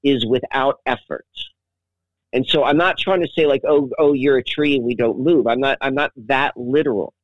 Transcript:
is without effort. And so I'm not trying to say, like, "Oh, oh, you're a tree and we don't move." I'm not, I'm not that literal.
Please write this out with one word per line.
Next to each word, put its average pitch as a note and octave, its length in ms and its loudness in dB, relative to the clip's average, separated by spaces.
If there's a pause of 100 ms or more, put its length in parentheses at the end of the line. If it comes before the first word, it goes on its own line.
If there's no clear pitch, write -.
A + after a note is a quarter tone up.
is C3+ 220 2
without C3 600 -2
effort. - 400 -6 (1040)
And C3 140 0
so D3 180 2
I'm C#3+ 140 2
not F3+ 220 0
trying F#3 220 0
to D#3 140 -2
say, D#3 120 2
like, C3+ 200 2
"Oh, C#3+ 300 2
oh, D3 160 4
you're C3+ 240 2
a B2 60 0
tree D3 320 -2
and A#2+ 100 -2
we A#2+ 100 -2
don't A#2 240 0
move." C3+ 280 2
I'm A#2+ 120 0
not, C3+ 220 0
I'm C3+ 140 -2
not C#3+ 160 -2 (160)
that C3+ 280 0
literal. B2 680 -2